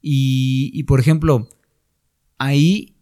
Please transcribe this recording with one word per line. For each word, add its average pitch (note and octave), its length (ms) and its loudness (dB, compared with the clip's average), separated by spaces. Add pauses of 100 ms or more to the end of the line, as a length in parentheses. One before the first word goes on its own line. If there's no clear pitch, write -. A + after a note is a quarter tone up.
Y, C3 720 -2
y, D3+ 100 -8
por C#3 160 2
ejemplo, D3+ 480 0 (880)
ahí C#3+ 640 0